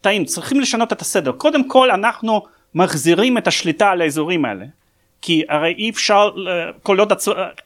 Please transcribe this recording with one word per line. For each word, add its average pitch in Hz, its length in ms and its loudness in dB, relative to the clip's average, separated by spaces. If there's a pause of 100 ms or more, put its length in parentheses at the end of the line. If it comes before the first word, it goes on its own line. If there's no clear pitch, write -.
טעים, 196 240 0
צריכים 262 360 -4
לשנות 233 320 -2
את 202 80 -2
הסדר. 147 320 -2
קודם 285 360 0
כל 262 220 4
אנחנו 214 520 0 (320)
מחזירים 170 640 2
את - 80 -6
השליטה 180 440 2
על 180 100 0
האזורים 156 440 -2
האלה, 101 200 -6 (580)
כי 160 260 2
הרי 156 300 0
אי 220 120 -4
אפשר, 208 400 2 (180)
אה, 175 220 -4 (120)
כל 190 160 2
עוד 202 140 2
הצ-, - 160 0
אה, 185 200 -4 (180)